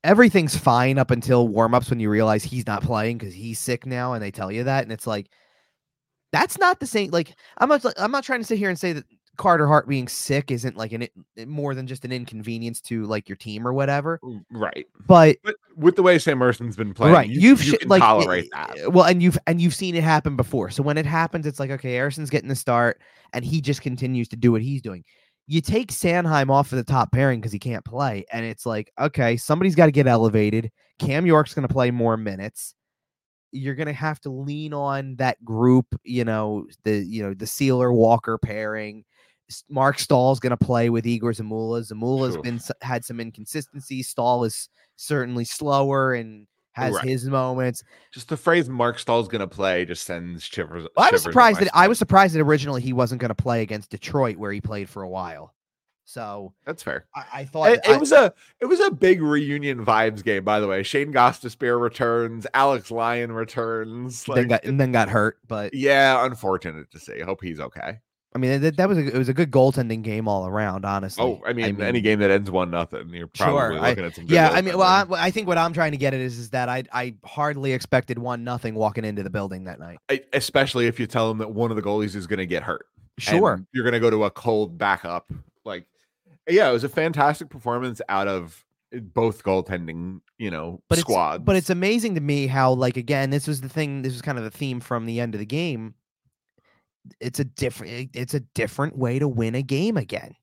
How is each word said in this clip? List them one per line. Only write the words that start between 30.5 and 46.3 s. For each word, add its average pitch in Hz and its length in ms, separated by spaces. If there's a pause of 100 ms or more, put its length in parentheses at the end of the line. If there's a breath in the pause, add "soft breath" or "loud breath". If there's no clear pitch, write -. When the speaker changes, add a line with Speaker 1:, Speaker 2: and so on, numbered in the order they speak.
Speaker 1:
Cam 147 280
York's 156 280
gonna 135 140
play 123 240
more 117 240
minutes." 104 580 (800)
You're 135 240
gonna 147 180
have 151 280
to 143 80
lean 147 440
on 139 420
that 127 280
group, 120 420 (160)
you 123 220
know, 107 420 (160)
the, 107 160
you 104 240
know, 98 120
the 101 120
Sealer 127 460
Walker 113 440
pairing. 107 680 (440)
S-, - 220
Mark 135 280
Stahl's 131 420
gonna 123 180
play 120 320
with 117 160
Igor 117 260
Zamula. 113 480 (100)
Zamula's 123 460
Speaker 2:
Oof. 76 60
Speaker 1:
been 120 140
s-, - 140 (120)
had 123 240
some 117 140
inconsistencies. 131 880
Stahl 120 360
is - 240 (280)
certainly 123 500
slower 139 640
and 110 340 (260)